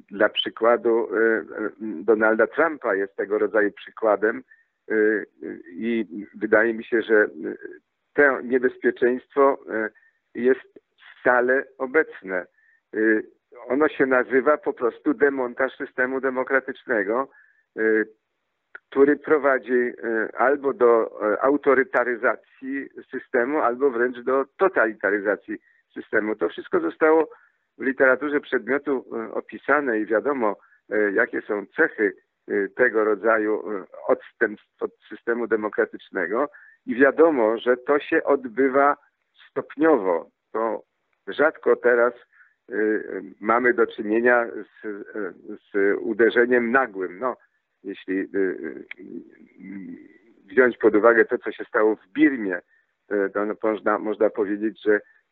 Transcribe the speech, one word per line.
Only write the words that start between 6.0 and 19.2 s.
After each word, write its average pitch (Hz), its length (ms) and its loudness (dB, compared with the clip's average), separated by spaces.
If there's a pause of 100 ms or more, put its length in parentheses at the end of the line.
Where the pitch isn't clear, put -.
wydaje 110 400 2
mi 113 100 -10
się, 113 180 -2
że, 110 120 0
e, 107 140 4 (840)
to 139 260 2
niebezpieczeństwo, 127 1160 0 (120)
e, 107 200 -4 (440)
jest 123 440 -2 (420)
stale 127 440 2 (140)
obecne. 127 680 -4 (480)
E, 104 40 -4 (680)
ono 147 200 2
się 143 180 0
nazywa 131 520 2
po 147 140 -6
prostu 127 420 -2
demontaż 131 640 -2
systemu 131 440 -4
demokratycznego, 127 1120 -2 (460)
e, 110 60 -4 (920)
który 139 440 2
prowadzi, 135 560 0